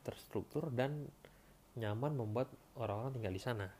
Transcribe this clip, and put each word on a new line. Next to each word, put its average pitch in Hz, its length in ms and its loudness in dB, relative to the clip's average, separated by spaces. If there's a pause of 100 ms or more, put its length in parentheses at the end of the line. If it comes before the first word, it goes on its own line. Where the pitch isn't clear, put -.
terstruktur, - 720 -2
dan 139 340 2 (680)
nyaman 117 400 2
membuat 120 320 2 (320)
orang-orang 113 400 0
tinggal 101 160 2
di - 80 -4
sana. 107 240 2 (120)